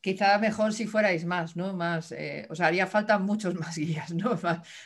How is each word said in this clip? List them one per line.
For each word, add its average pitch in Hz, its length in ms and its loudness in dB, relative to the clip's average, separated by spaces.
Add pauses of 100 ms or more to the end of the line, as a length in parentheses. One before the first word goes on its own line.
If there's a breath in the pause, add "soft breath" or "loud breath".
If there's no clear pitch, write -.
Quizá 196 380 4
mejor 214 340 2
si 214 140 -4
fuerais 190 380 2
más, 170 320 -4
¿no? 190 180 -4
Más, 170 380 -2
eh, 147 380 -8
o 160 60 -10
sea, 170 100 4
haría 180 220 4
falta 214 300 4
muchos 196 360 -2
más 165 220 -6
guías, 156 380 -4
¿no? 202 160 0
<laughs> 214 120 -2
Más, 170 200 0 (240 loud breath)